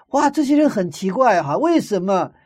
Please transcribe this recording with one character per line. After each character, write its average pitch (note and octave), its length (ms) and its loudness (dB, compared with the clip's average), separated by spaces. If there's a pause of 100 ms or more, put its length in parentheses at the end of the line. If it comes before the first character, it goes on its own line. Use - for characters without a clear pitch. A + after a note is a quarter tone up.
哇， C#4+ 200 2
这 D4+ 140 -2
些 C#4+ 140 2
人 D4 120 4
很 F#3 220 -4
奇 F#3+ 180 -6
怪 G3+ 320 2
哈， D#3+ 160 -4
为 D#4+ 220 2
什 G3+ 200 -4
么 F3+ 320 -2 (140)